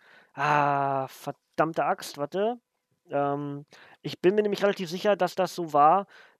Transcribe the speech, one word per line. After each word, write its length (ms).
Ah, 760
verdammte 800
Axt, 320
warte. 420
Ähm, 540
ich 180
bin 140
mir 80
nämlich 200
relativ 260
sicher, 280
dass 180
das 200
so 180
war, 340